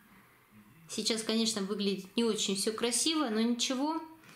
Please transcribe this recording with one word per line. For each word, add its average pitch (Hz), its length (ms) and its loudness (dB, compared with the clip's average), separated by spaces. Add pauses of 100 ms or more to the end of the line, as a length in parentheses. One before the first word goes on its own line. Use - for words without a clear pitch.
(880)
Сейчас, 220 340 -2
конечно, 220 380 2
выглядит 196 560 -2
не 233 80 4
очень 208 320 0
все 220 160 0
красиво, 247 560 0
но 214 100 0
ничего. 262 640 0 (340)